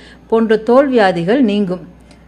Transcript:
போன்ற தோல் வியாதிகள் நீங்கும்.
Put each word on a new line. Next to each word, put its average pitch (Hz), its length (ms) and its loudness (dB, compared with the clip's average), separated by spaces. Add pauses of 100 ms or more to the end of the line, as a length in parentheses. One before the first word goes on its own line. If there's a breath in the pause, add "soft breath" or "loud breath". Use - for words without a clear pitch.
(280 loud breath)
போன்ற 226 300 0 (100)
தோல் 262 240 2
வியாதிகள் 196 520 0
நீங்கும். 202 400 -2 (440 soft breath)